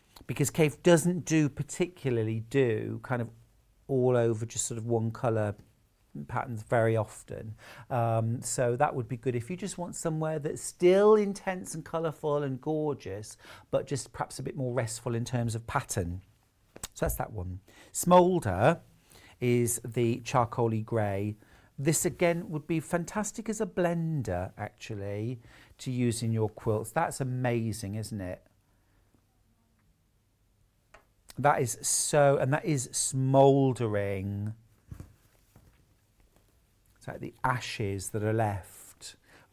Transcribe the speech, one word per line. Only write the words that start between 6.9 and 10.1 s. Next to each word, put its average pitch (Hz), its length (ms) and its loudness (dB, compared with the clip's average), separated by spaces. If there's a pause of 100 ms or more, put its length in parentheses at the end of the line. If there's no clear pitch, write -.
often. - 600 -6 (340)
Um, 113 540 0
so 123 320 0
that 147 200 0
would 120 120 -4
be 127 100 -6
good 120 180 -2
if 120 140 -6
you 180 80 -6
just 185 220 -8
want 170 160 -10
somewhere 156 420 -2